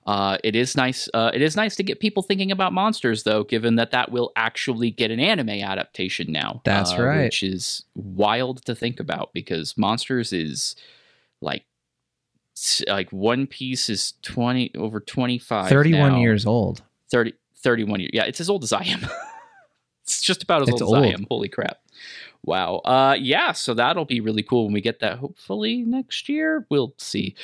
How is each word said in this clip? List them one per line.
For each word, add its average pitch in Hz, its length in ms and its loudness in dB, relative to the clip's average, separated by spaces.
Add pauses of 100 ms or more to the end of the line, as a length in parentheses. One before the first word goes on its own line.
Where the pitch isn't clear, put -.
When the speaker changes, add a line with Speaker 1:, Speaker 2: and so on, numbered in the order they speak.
Speaker 1:
Uh, 98 400 0
it 107 120 0
is 127 200 0
nice. 127 380 0
Uh, 113 180 2
it 120 80 0
is 156 160 2
nice 214 200 -2
to 196 60 -2
get - 180 -6
people 202 220 0
thinking 190 280 -2
about 190 220 0
Monsters, 185 500 0
though, 107 220 2
given 113 320 2
that 117 160 2
that 123 180 0
will 120 260 -2
actually 113 540 -2
get 110 220 -2
an 113 80 -2
anime 156 300 2
adaptation 95 840 -6
now. 69 320 -4
Speaker 2:
That's 98 280 2
Speaker 1:
uh, 90 100 0
Speaker 2:
right. 147 220 2
Speaker 1:
which - 180 -2
is 92 420 -4 (100)
wild 104 720 -2
to 120 80 -2
think 120 260 -6
about - 320 -6
because 82 460 -6
Monsters 113 540 0
is, 80 420 -4 (640)
like, 73 240 -6 (920)
s-, - 320 -2
like, 98 240 0
One 113 340 0
Piece 127 420 -6
is 101 320 -4
twenty, 123 540 -2
over 107 260 -4
twenty-five 123 720 -4
Speaker 2:
Thirty-one 143 440 6
Speaker 1:
now. 123 60 4
Speaker 2:
years 110 240 4
old. 107 380 0 (260)
Speaker 1:
Thirty, 117 260 0 (220)
thirty-one 107 440 2
years. 85 120 -6
Yeah, 113 120 2
it's - 160 -4
as 170 100 -2
old 185 140 0
as 113 100 -2
I 98 80 2
am. - 300 -4
<laughs> 679 40 -10 (920)
It's - 140 -2
just - 220 0
about 165 180 4
as 131 60 2
Speaker 2:
It's 123 120 2
Speaker 1:
old 95 140 4
as 143 80 8
I 127 40 8
Speaker 2:
old. - 80 4
Speaker 1:
am. 101 140 -8
Holy - 200 -2
crap. - 300 -6 (640)
Wow. 87 400 0
Uh, 135 340 6
yeah, 147 320 2
so - 240 -2
that'll 147 300 2
be 123 160 -2
really 107 240 0
cool 117 220 2
when 101 60 0
we 104 80 0
get 113 200 -2
that 107 180 -2
hopefully 214 640 -6
next 254 460 -4
year. 311 420 -2
We'll 139 260 0
see. - 480 -6